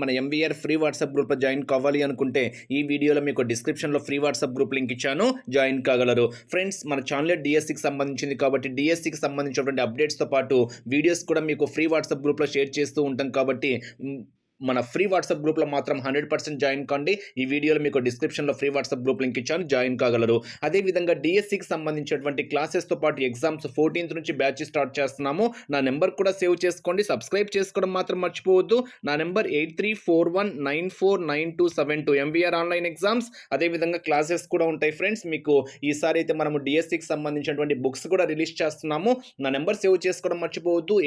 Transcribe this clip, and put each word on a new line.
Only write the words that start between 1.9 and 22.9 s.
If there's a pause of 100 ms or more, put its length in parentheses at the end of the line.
అనుకుంటే (340)
ఈ
వీడియోలో
మీకు
డిస్క్రిప్షన్‌లో
ఫ్రీ
WhatsApp
గ్రూప్
లింక్
ఇచ్చాను, (300)
జాయిన్ (100)
కాగలరు. (280)
ఫ్రెండ్స్, (120)
మన
ఛానల్
డిఎస్సికి
సంబంధించింది
కాబట్టి
డిఎస్సికి
సంబంధించినటువంటి
అప్‌డేట్స్‌తో
పాటు (380)
వీడియోస్
కూడా
మీకు (100)
ఫ్రీ
WhatsApp
గ్రూప్‌లో
షేర్
చేస్తూ
ఉంటాం
కాబట్టి, (380)
మ్, (420)
మన (140)
ఫ్రీ
WhatsApp
గ్రూప్‌లో
మాత్రం
హండ్రెడ్
పర్సెంట్
జాయిన్ (100)
కండి. (300)
ఈ
వీడియోలో
మీకు
డిస్క్రిప్షన్‌లో
ఫ్రీ
WhatsApp
గ్రూప్
లింక్
ఇచ్చాను, (100)
జాయిన్
కాగలరు. (320)
అదేవిధంగా
డిఎస్సికి
సంబంధించినటువంటి
క్లాసెస్‌తో